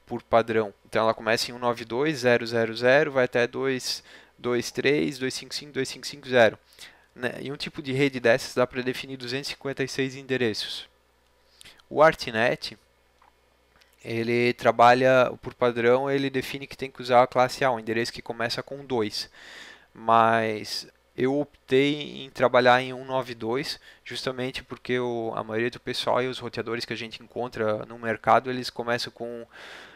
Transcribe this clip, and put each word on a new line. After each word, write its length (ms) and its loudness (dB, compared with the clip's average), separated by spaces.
por 180 -8
padrão. 520 2
Então 200 0
ela 100 4
começa 360 -2
em 40 -14
um 40 -14
nove 280 -2
dois 320 -2
zero 280 2
zero 300 -2
zero, 360 4
vai 120 2
até 220 0
dois 580 -4
dois 340 -2
três, 480 0
dois 140 -6
cinco 220 -12
cinco, 180 -12
dois 160 -6
cinco 180 -12
cinco 220 -14
zero, 300 4
né? 260 -6
E 100 -10
um 60 -10
tipo 240 -10
de 120 -6
rede 280 0
dessas 340 2
dá 120 2
pra 160 -6
definir 340 -8
duzentos 320 -8
e 40 -8
cinquenta 300 -6
e 60 -4
seis 280 -4
endereços. 720 -4
O 140 2
ArtNet, 760 2
ele 520 0
trabalha, 760 6
por 120 -12
padrão, 560 2
ele 200 0
define 360 -6
que 100 -16
tem 140 -10
que 120 -16
usar 200 6
a 40 6
classe 380 0
A, 60 4
um 80 -2
endereço 340 -4
que 100 -14
começa 400 -6
com 220 -12
dois. 460 -4
Mas 960 2
eu 240 0
optei 880 0
em 60 -18
trabalhar 500 6
em 140 -6
um 100 -12
nove 300 -4
dois, 440 -6
justamente 600 -8
porque 360 -6
o, 380 -4
a 80 -6
maioria 260 -2
do 80 -16
pessoal 440 -2
e 60 -2
os 100 -8
roteadores 480 -6
que 80 -8
a 20 -10
gente 260 -12
encontra 640 -4
no 140 -18
mercado, 500 2
eles 220 -6
começam 420 -4
com, 340 -12